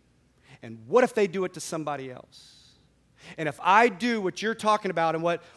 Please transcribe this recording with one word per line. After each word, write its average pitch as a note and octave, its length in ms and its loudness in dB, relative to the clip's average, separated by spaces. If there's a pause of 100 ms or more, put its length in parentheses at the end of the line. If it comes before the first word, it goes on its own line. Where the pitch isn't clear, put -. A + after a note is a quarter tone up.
(600)
And A2+ 260 -16
what A3+ 160 6
if A#3+ 100 0
they G#3 140 2
do F#3 160 -4
it F3+ 120 -6
to D#3+ 40 -12
somebody D3 500 -8
else? - 680 -20 (600)
And D#3 120 -4
if - 120 -8
I G#3+ 280 6
do A3 320 -2
what F#3 200 -4
you're A3 140 -4
talking G#3+ 340 0
about E3 260 -2
and D#3+ 80 -4
what, E3+ 200 -2 (140)